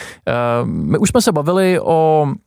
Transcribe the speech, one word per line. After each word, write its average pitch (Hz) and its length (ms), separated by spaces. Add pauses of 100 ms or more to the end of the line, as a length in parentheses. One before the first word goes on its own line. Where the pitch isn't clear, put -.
(280)
Eh, - 40 (320)
my 87 340
už 208 100
jsme 240 140
se 220 100
bavili 180 480
o 156 480 (180)